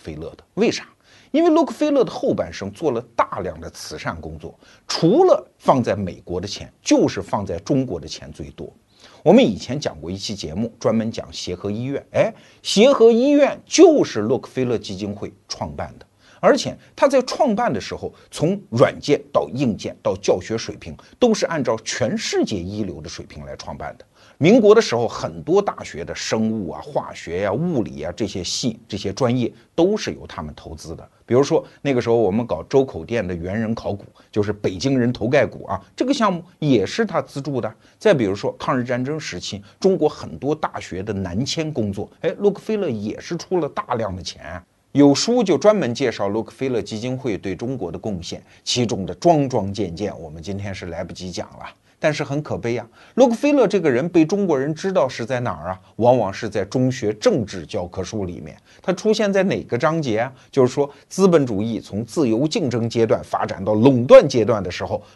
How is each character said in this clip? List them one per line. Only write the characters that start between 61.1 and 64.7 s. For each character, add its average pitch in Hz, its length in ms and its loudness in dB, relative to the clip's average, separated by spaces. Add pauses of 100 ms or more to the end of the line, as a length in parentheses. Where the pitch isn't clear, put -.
本 165 200 6
主 104 160 -2
义 113 160 -4
从 104 260 -6
自 139 220 0
由 113 200 2
竞 156 220 -2
争 117 180 0
阶 113 200 2
段 104 160 0
发 95 220 -2
展 - 180 -8
到 107 100 2
垄 120 320 6
断 226 220 12
阶 120 180 2
段 107 160 0
的 90 80 -6
时 92 160 -8